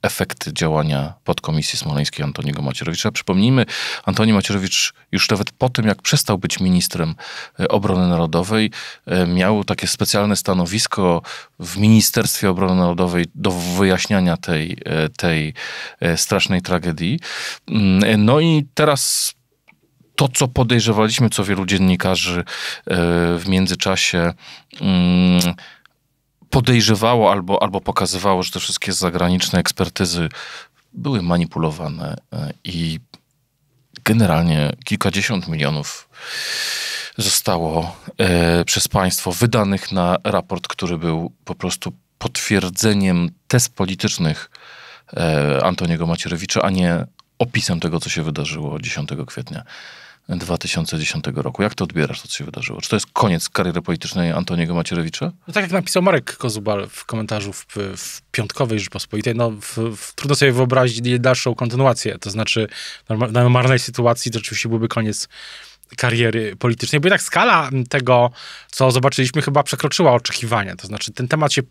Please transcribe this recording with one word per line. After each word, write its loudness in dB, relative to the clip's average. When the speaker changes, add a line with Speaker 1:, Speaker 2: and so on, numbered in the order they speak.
Speaker 1:
efekty -4
działania 0
podkomisji -2
smoleńskiej -4
Antoniego -4
Macierewicza. -4
Przypomnijmy, 4
Antoni 2
Macierewicz 0
już 0
nawet 0
po 0
tym, 0
jak 0
przestał 2
być -4
ministrem, 2
e, 0
obrony 2
narodowej, 2
e, 2
miał 2
takie -4
specjalne 0
stanowisko 0
w -10
Ministerstwie 4
Obrony 2
Narodowej 2
do 0
wyjaśniania 2
tej, -4
e, 0
tej, -2
e, 0
strasznej 0
tragedii. -2
Mm, 4
no 6
i 4
teraz 0
to, 4
co 2
podejrzewaliśmy, 4
co -2
wielu 0
dziennikarzy, 2
e, -2
w -6
międzyczasie, 0
mm, 4
podejrzewało 4
albo, 0
albo -2
pokazywało, 0
że -6
te -6
wszystkie -4
zagraniczne 2
ekspertyzy -2
były -2
manipulowane, -2
e, -8
i -4
generalnie 2
kilkadziesiąt -2
milionów -4
zostało, -2
e, 4
przez 0
państwo 0
wydanych 2
na 2
raport, -2
który -4
był -2
po -8
prostu -6
potwierdzeniem 0
tez 2
politycznych, -2
e, 2
Antoniego 0
Macierewicza, -2
a 2
nie 0
opisem -2
tego, -2
co -10
się -4
wydarzyło -6
dziesiątego -8
kwietnia -12
dwa -4
tysiące -4
dziesiątego -4
roku. -2
Jak -2
to -4
odbierasz, -2
to, -18
co -10
się -10
wydarzyło? -10
Czy -8
to 0
jest 0
koniec 0
kariery -2
politycznej -2
Antoniego -2
Macierewicza? -4
Speaker 2:
No -14
tak -2
jak -6
napisał 0
Marek 0
Kozubal -4
w -18
komentarzu -6
w, -14
w -14
Piątkowej -2
Rzeczpospolitej, -6
no 0
w, -6
w, -16
trudno 0
sobie 6
wyobrazić 2
jej 2
dalszą 2
kontynuację. 0
To -10
znaczy -2
norma-, 0
w -4
normalnej 6
sytuacji 0
to -4
oczywiście -6
byłby 0
koniec -4
kariery 0
politycznej, -2
bo 0
jednak 4
skala 2
tego, 4
co 4
zobaczyliśmy, 2
chyba 2
przekroczyła 2
oczekiwania. -2
To -16
znaczy -8
ten -8
temat 0
się 0